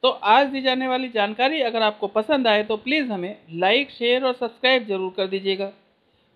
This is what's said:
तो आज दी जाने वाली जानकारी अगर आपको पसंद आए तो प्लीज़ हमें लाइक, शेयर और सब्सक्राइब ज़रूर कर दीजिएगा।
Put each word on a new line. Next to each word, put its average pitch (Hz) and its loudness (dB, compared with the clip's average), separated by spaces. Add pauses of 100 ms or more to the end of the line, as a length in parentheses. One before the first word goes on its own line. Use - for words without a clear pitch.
तो 254 4
आज 247 4
दी 269 -6
जाने 262 0
वाली 254 -2
जानकारी 233 0
अगर 226 0
आपको 214 0
पसंद 233 0
आए 214 4
तो 220 -4
प्लीज़ 269 -2
हमें 190 -6 (160)
लाइक, 214 2
शेयर 247 -2
और 254 0
सब्सक्राइब 247 -2
ज़रूर 190 -4
कर 196 -2
दीजिएगा। 196 -4 (640)